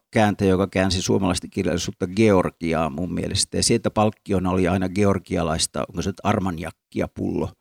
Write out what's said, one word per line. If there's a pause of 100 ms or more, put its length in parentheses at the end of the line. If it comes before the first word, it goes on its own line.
(100)
kääntäjä,
joka
käänsi
suomalaista
kirjallisuutta
Georgiaa
mun
mielestä.
Ja
sieltä
palkkiona
oli
aina
georgialaista,
onko
se
nyt
armanjakkia
pullo. (100)